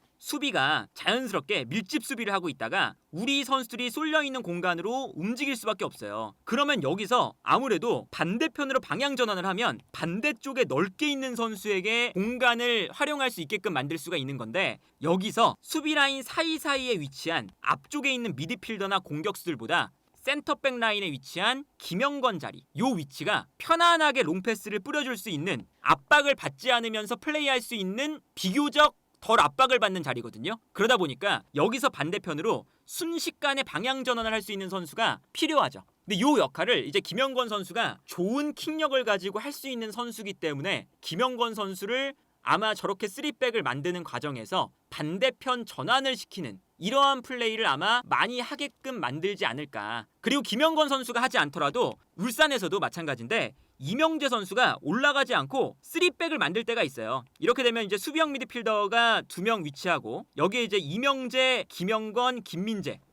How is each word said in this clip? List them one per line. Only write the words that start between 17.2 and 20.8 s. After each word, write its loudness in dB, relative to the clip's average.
앞쪽에 0
있는 -2
미드필더나 -2
공격수들보다 -2
센터백 -2
라인에 0